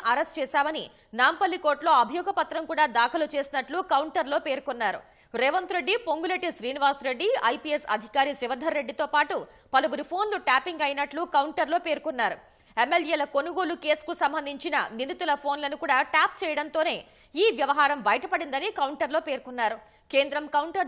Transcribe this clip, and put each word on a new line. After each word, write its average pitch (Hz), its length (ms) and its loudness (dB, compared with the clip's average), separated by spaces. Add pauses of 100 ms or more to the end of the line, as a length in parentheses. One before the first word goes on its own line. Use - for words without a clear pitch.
(120)
అరెస్ట్ 302 280 0
చేశామని, 285 440 0 (380)
నాంపల్లి 339 440 2
కోర్టులో 302 280 4 (100)
అభియోగ 302 260 -4 (100)
పత్రం 320 320 -2
కూడా 302 140 2 (140)
దాఖలు 294 340 2
చేసినట్లు 285 460 -4 (140)
కౌంటర్లో 294 540 2
పేర్కొన్నారు. 240 540 -2 (400)
రేవంత్ 359 340 2
రెడ్డి, 349 180 0 (140)
పొంగులేటి 349 480 -2
శ్రీనివాసరెడ్డి, 277 720 -2 (260)
ఐపీఎస్ 302 420 -4
అధికారి 269 440 0
శివధర్ 262 380 -2
రెడ్డితో 285 360 -4
పాటు 302 220 2 (380)
పలువురి 294 360 2
ఫోన్లు 403 280 -2 (100)
ట్యాపింగ్ 302 400 2
అయినట్లు 285 340 -4 (140)
కౌంటర్లో 302 500 2
పేర్కొన్నారు. 294 520 -2 (460)
ఎమ్మెల్యేల 302 400 2 (120)
కొనుగోలు 330 400 -2 (100)
కేసుకు 302 280 0 (100)
సంబంధించిన 285 520 -2 (220)
నిందితుల 294 360 -2 (100)
ఫోన్లను 285 400 -2
కూడా 277 140 4 (160)
ట్యాప్ 330 280 4
చేయడంతోనే 311 540 -2 (400)
ఈ 392 120 4 (120)
వ్యవహారం 285 400 2 (100)
బయటపడిందని 294 600 0 (120)
కౌంటర్లో 294 480 0
పేర్కొన్నారు. 247 500 -2 (340)
కేంద్రం 285 320 2 (100)
కౌంటర్ 320 320 0